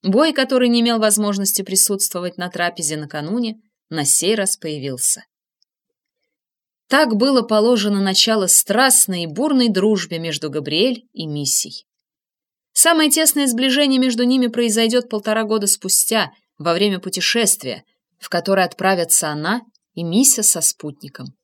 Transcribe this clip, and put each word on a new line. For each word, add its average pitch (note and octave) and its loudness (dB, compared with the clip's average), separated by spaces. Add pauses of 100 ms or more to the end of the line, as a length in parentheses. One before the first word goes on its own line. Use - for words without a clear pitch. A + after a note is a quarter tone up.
Бой, B3+ 2
который B3+ 2
не A#3+ 2
имел A#3 2
возможности G3+ 0
присутствовать F#3+ -2
на F3+ -6
трапезе F3 -4
накануне, E3+ -6 (300)
на D#3+ -2
сей F#3 0
раз G3 -2
появился. C#3 -6 (1600)
Так C4+ 2
было B3+ 2
положено G#3 2
начало G3 2
страстной G3+ 2
и - -6
бурной B3 0
дружбе F#3+ 0
между D#3 -6
Габриэль D#3 -2
и D#3+ -10
Миссией. D3 -6 (840)
Самое D#4+ 4
тесное D4+ 2
сближение C4 2
между B3 0
ними B3 2
произойдет A#3 0
полтора A3 -2
года G#3+ -2
спустя, G3 0 (260)
во E3 -2
время F#3 0
путешествия, F#3 -2 (360)
в - -18
которое F#3 0
отправятся F3 -2
она E3+ -4 (320)
и E3+ -8
Мися G#3+ 2
со - 0
спутником. C#3 -8